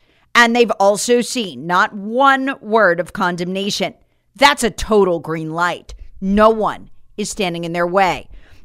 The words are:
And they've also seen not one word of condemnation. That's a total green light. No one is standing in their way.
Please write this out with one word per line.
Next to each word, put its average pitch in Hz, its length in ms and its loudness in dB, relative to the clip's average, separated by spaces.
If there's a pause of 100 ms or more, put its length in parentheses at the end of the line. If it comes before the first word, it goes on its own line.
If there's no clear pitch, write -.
(340)
And 233 220 4
they've 226 240 4
also 208 400 2
seen 170 460 -6
not 180 280 0
one 262 640 0
word 208 400 2
of 180 120 -6
condemnation. 185 840 -4 (400)
That's 269 300 2
a 208 60 0
total 190 500 0
green 160 320 -8
light. 170 420 -4 (260)
No 202 280 4
one 180 420 -2 (260)
is 208 140 -6
standing 170 340 -4
in 165 100 -6
their 175 120 0
way. 175 420 0 (360)